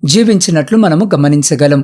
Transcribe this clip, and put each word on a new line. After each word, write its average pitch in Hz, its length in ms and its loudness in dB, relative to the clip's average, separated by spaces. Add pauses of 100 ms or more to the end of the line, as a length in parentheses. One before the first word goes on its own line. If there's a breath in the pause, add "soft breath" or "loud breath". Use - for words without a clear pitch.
జీవించినట్లు 185 720 0
మనము 190 360 0
గమనించగలం. 143 720 0